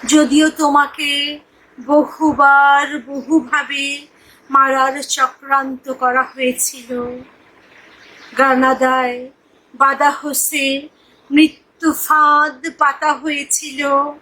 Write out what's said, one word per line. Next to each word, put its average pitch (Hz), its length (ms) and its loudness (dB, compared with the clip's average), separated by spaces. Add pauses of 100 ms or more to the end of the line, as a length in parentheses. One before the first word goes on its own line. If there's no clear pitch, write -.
যদিও 302 440 4
তোমাকে 285 880 -2 (460)
বহুবার 285 1120 2
বহুভাবে 277 1080 -4 (420)
মারার 269 520 2
চক্রান্ত 269 920 -4
করা 254 300 0
হয়েছিল, 247 960 -6 (1160)
গ্রানাদায়, 262 960 0 (440)
বাদাহসে 277 1120 0 (440)
মৃত্যু 302 600 0
ফাঁদ 294 840 0
পাতা 294 360 0
হয়েছিল 285 1000 -4 (100)